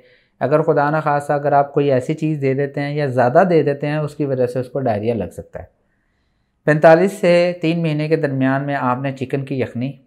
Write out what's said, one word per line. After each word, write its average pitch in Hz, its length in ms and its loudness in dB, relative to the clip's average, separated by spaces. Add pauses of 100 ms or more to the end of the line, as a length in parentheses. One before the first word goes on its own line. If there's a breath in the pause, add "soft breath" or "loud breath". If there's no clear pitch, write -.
(420 soft breath)
अगर 147 200 2
खुदा 147 280 0
ना 156 120 0
खास्ता 147 340 -2
अगर 143 180 0
आप 143 200 2
कोई 143 160 0
ऐसी 127 240 0
चीज़ 156 260 -4
दे 135 160 0
देते 143 260 -4
हैं 143 140 -6
या 147 120 -2
ज़्यादा 127 360 4
दे 170 200 4
देते 139 240 -2
हैं, 151 120 -4
उसकी 147 260 -4
वजह 127 200 0
से 127 140 -4
उसको 131 200 -6
डायरिया 113 360 -2
लग 90 160 -6
सकता - 280 -16
है। 90 100 -18 (960)
पैंतालीस 165 560 6
से 175 400 2
तीन 165 200 0
महीने 151 280 -2
के 156 80 2
दरमियान 135 440 0
में 143 140 -4
आपने 135 360 -2
चिकन 135 320 -6
की 135 180 -6
यखनी, 117 460 -6